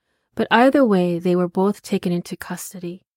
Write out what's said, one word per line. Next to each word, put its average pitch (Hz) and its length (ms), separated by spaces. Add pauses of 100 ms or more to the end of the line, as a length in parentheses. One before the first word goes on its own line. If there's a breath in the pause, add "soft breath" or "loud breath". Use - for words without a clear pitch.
(360)
But 220 160
either 262 340
way, 180 320
they 180 180
were 180 140
both 196 320
taken 185 300
into 175 260
custody 180 640 (160)